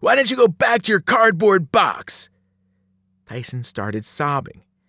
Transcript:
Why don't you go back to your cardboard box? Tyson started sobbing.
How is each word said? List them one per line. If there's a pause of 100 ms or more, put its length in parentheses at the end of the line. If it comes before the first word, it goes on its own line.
Why
don't
you
go
back
to
your
cardboard
box? (960)
Tyson
started
sobbing. (260)